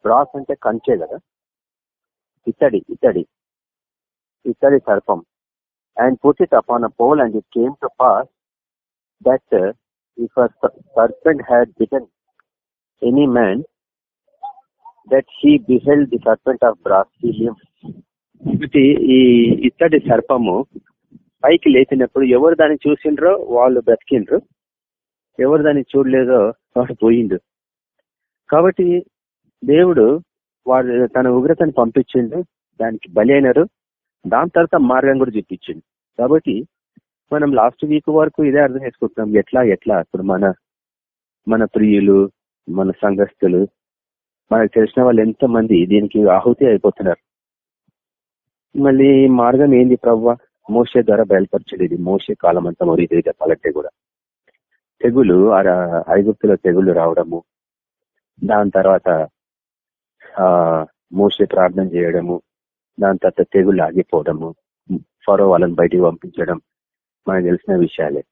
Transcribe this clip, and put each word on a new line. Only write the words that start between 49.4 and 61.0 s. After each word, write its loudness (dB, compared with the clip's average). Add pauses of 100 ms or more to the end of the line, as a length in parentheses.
మార్గం 2 (100)
ఏంది 2
ప్రవ్వా? 2 (420)
మోషే 0
ద్వారా 2
బయలుపరచండి. -2
ఇది -6 (120)
మోషే -4 (100)
కాలం 0
అంతా -8
మరి 0
ఇదే -2
చెప్పాలంటే -4
కూడా -10 (1120)
తెగులు, 2 (200)
ఆ 4
రా-, -2 (140)
ఐగుప్తులో 0 (100)
తెగులు 0
రావడము, -2 (1120)
దాని 0
తర్వాత, 2 (1300)
ఆ, 2 (760)